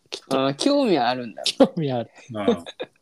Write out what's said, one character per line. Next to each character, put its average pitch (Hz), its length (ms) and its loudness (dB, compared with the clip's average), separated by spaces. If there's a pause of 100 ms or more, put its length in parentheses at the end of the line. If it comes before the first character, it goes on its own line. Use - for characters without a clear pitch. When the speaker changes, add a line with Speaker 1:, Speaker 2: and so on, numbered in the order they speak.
(100)
Speaker 1:
き - 80 -10
っ - 100 -18
と。 135 180 0
Speaker 2:
あ 139 40 2
ー、 139 60 -6
興 285 280 2
味 190 140 2
あ 123 160 0
る 123 120 -6
ん 107 80 -14
だ。 67 100 -14
Speaker 1:
興 - 340 4
味 147 120 -2
あ 120 120 -2
る。 113 80 -10 (240)
Speaker 3:
あ 104 160 0
あ。 - 120 -2 (400)